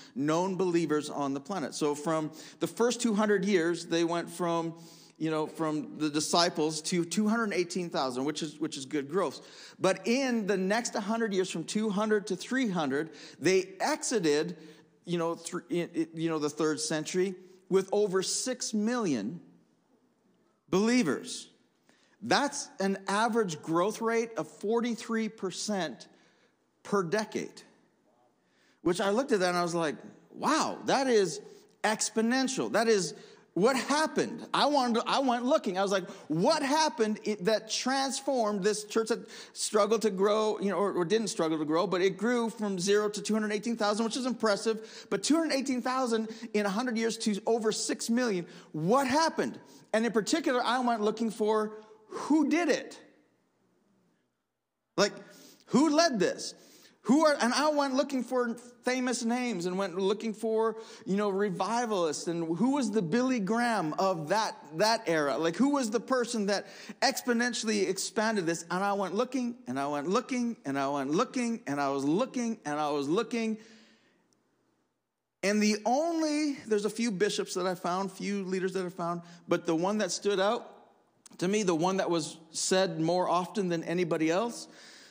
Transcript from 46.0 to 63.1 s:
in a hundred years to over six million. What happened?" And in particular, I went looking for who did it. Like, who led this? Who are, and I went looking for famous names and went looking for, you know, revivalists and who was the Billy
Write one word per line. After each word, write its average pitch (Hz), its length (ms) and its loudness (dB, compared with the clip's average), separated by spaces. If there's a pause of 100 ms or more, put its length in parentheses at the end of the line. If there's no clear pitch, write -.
in 208 140 2
a - 20 0
hundred 220 300 -2
years 226 200 0
to 208 280 0
over 220 240 2
six - 400 -2
million. 226 340 0 (280)
What 208 340 2
happened?" 254 540 0 (320)
And 220 120 2
in 233 60 0
particular, 254 540 0
I 247 160 2
went 233 200 0
looking 214 300 0
for 214 480 0 (300)
who 294 400 2
did 320 200 2
it. 180 300 0 (2000)
Like, 202 160 2 (540)
who 302 240 4
led 294 280 4
this? - 360 -2 (500)
Who 311 220 6
are, 294 120 4
and 233 140 2
I 269 160 2
went 285 260 0
looking 269 300 0
for 247 300 -2 (280)
famous 254 420 -2
names 226 420 -2
and 180 100 -2
went 185 220 -2
looking 214 340 0
for, 220 440 0 (280)
you 185 120 0
know, 208 120 2
revivalists 196 1000 0
and 170 280 -2
who 226 140 4
was 269 200 2
the 214 120 0
Billy 240 380 2